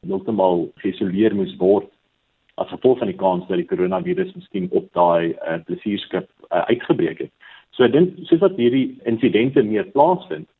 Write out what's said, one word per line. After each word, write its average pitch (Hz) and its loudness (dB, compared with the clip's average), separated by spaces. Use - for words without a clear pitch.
heeltemal 92 0
geïsoleer 101 0
moes 95 -4
word 98 2
as - -6
gevolg 123 2
van 110 -4
die 92 -6
kans 92 -2
dat 92 -2
die 87 -2
coronavirus 90 -2
miskien 90 -8
op - -4
daai, 85 2
eh, 82 -6
plesierskip, 92 -6
eh, 87 0
uitgebreek - -2
het. - -10
So - 2
ek 113 4
dink, 180 4
soos 165 2
wat 190 2
hierdie 123 0
insidente 117 2
meer 104 0
plaasvind 143 0